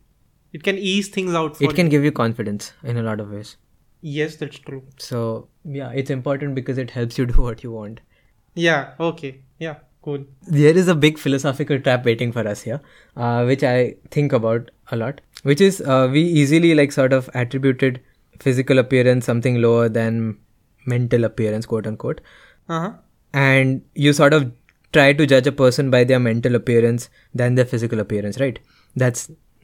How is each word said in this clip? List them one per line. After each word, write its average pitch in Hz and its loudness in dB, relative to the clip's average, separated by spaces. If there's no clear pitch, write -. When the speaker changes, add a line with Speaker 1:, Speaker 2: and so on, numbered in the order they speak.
Speaker 1:
It 151 -16
can 196 -4
ease 196 -2
things 185 -4
out 160 -4
for 143 -4
Speaker 2:
it 147 0
can 175 2
Speaker 1:
you. 147 0
Speaker 2:
give 143 2
you 147 0
confidence 113 -6
in 120 -6
a 117 -4
lot 110 -6
of 104 -10
ways. 104 -16
Speaker 1:
Yes, 156 -6
that's - -12
true. 135 -16
Speaker 2:
So, 117 -8
yeah, 139 -10
it's 139 -4
important 139 -4
because 127 -6
it 127 -8
helps 120 -8
you 131 0
do 120 6
what 120 -4
you 120 -12
want. 110 -14
Speaker 1:
Yeah, 160 0
okay. 160 -8
Yeah, 160 -10
cool. 143 -8
Speaker 2:
There 147 6
is 170 2
a 180 4
big 151 2
philosophical 139 -2
trap 127 0
waiting 117 0
for 110 -4
us 104 -8
here, 120 -8
uh, 120 0
which 131 0
I 123 0
think 143 -2
about 117 0
a 127 -6
lot, 117 -6
which 143 2
is, 196 2
uh, 131 2
we 147 2
easily, 165 4
like, 143 2
sort 131 2
of 123 -2
attributed 131 -2
physical 131 2
appearance 123 2
something 120 0
lower 117 4
than 113 -2
mental 123 0
appearance, 110 -4
quote 107 -4
unquote. 120 -8
Speaker 1:
Uh-huh. 170 -6
Speaker 2:
And 135 2
you 143 2
sort 147 4
of 135 2
try 143 6
to 147 2
judge 131 4
a 135 0
person 131 2
by 123 6
their 127 2
mental 120 0
appearance 117 0
than 123 0
their 127 4
physical 120 -4
appearance, 104 -4
right? 131 -2
That's, 127 -2